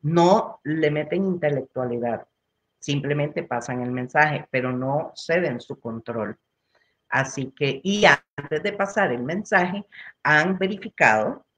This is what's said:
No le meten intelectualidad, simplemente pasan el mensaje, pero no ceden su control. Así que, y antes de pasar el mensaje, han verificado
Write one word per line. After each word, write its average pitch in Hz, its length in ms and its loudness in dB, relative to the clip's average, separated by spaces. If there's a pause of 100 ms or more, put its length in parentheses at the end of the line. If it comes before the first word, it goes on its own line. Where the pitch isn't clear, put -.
No 170 600 4
le 151 260 2
meten 151 340 -2
intelectualidad, 127 1000 -2 (520)
simplemente 147 640 -2
pasan 123 400 -4
el 123 80 -4
mensaje, 143 600 0
pero 127 220 -2
no 131 420 -4
ceden 165 460 -2
su - 200 -14
control. 113 560 -8 (720)
Así 135 480 -2
que, 139 260 -2
y 202 220 0
antes - 580 2
de 196 100 -4
pasar 196 400 0
el 123 120 -4
mensaje, 180 600 0 (380)
han 156 360 4
verificado 190 840 2 (140)